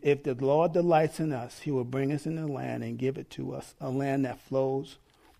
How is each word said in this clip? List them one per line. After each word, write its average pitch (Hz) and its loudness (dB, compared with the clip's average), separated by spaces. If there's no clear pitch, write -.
if 143 4
the 131 -2
Lord 147 4
delights 165 4
in 156 0
us, 120 -8
he 147 -4
will 127 2
bring 135 -2
us 151 -4
into 160 -4
the 156 -4
land 127 -6
and 117 -6
give 131 -2
it 131 -12
to 135 -8
us, - -12
a 139 -4
land 139 0
that 120 -4
flows 135 -2